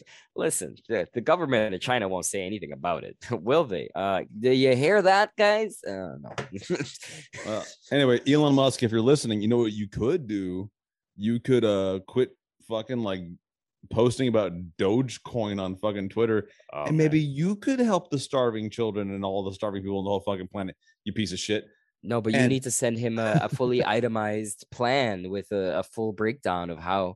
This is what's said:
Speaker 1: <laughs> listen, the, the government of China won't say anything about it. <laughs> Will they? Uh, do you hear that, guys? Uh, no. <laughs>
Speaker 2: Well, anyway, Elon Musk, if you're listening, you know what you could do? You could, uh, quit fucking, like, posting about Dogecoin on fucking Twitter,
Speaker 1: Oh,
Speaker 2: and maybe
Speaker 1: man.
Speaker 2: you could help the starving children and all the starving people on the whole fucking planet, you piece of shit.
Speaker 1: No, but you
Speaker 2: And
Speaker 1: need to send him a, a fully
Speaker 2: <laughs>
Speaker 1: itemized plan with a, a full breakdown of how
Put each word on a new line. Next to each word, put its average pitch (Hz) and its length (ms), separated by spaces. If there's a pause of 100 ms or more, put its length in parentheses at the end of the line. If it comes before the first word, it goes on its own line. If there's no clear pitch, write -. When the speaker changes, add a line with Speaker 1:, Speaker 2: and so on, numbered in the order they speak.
Speaker 1:
<laughs> - 300
listen, 98 400 (120)
the, 98 280
the 120 60
government 131 520
of 90 80
China 123 260
won't 92 180
say 95 200
anything 90 280
about 71 320
it. - 180
<laughs> - 80
Will 120 320
they? 85 320
Uh, 95 260 (180)
do 127 120
you 131 240
hear 175 260
that, 190 340
guys? 214 480
Uh, 95 380
no. - 80 (220)
<laughs> - 920
Speaker 2:
Well, 107 200 (260)
anyway, 131 360
Elon 143 260
Musk, 135 300
if 107 80
you're 113 100
listening, 117 400
you 107 60
know 120 100
what 113 160
you 104 140
could 131 400
do? 95 420 (460)
You 113 240
could, 120 260
uh, 98 420
quit - 300 (300)
fucking, 113 320
like, 95 220 (680)
posting 120 360
about 107 240 (280)
Dogecoin 104 840
on 95 140
fucking 101 340
Twitter, 110 400 (240)
Speaker 1:
Oh, 147 120
Speaker 2:
and 156 120
maybe 156 260
Speaker 1:
man. 139 120
Speaker 2:
you 180 200
could 254 240
help 214 300
the 147 80
starving 117 540
children 104 400
and 98 120
all 98 200
the 95 100
starving 98 300
people 98 160
on 95 60
the 101 40
whole 98 120
fucking 92 260
planet, 95 280 (280)
you 104 100
piece 98 200
of 90 60
shit. 104 260 (360)
Speaker 1:
No, 113 180
but 110 140
you 139 60
Speaker 2:
And 127 100
Speaker 1:
need 131 140
to 123 80
send 117 260
him 113 220
a, 110 240
a 107 60
fully 123 360
Speaker 2:
<laughs> 107 120
Speaker 1:
itemized 107 720
plan 120 580
with 98 220
a, 92 280
a 95 40
full 110 300
breakdown 95 580
of 80 80
how 92 360